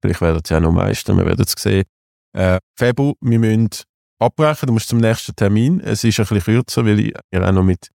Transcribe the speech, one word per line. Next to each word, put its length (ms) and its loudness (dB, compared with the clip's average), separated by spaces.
Vielleicht 180 -2
werden 240 0
sie 100 -2
auch 40 2
noch 120 2
meistern, 460 0
wir 80 2
werden 220 0
es 120 -8
sehen. 260 0
Äh, 220 2
Febu, 440 0
wir 180 2
müssen 300 2
abbrechen, 480 0
du 60 0
musst 160 -2
zum 80 0
nächsten 380 0
Termin. 440 2
Es 240 -4
ist 160 2
ein 60 2
bisschen 160 0
kürzer, 440 0
weil 140 2
ich, 140 -2
wir 160 0
auch 60 2
noch 100 2
mit 340 0